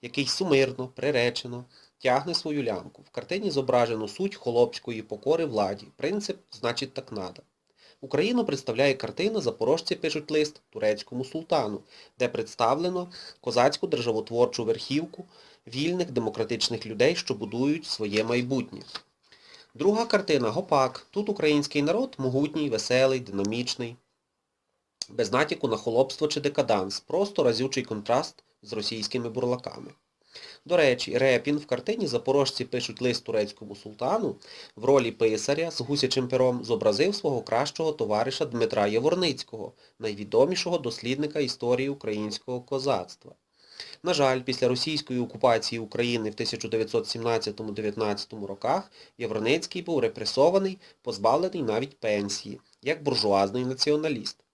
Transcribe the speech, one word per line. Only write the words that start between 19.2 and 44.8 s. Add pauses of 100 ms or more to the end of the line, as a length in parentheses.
Друга
картина
"Гопак".
Тут
український
народ
могутній,
веселий,
динамічний, (1120)
без
натяку
на
холопство
чи
декаданс,
просто
разючий
контраст (200)
з
російськими
бурлаками. (760)
До
речі,
Рєпін
в
картині
"Запорожці
пишуть
лист
турецькому
султану" (400)
в
ролі
писаря
з
гусячим
пером
зобразив
свого
кращого
товариша
Дмитра
Яворницького, (280)
найвідомішого
дослідника
історії
українського
козацтва. (720)
На
жаль,
після
російської